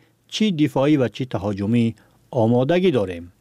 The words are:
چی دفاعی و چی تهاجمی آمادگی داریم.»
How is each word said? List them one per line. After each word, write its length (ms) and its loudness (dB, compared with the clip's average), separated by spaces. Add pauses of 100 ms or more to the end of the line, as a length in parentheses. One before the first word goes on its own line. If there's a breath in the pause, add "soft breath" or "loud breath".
(280 soft breath)
چی 240 -2
دفاعی 460 2
و 100 2
چی 180 -6
تهاجمی 680 -2 (360 soft breath)
آمادگی 600 2
داریم.» 500 -2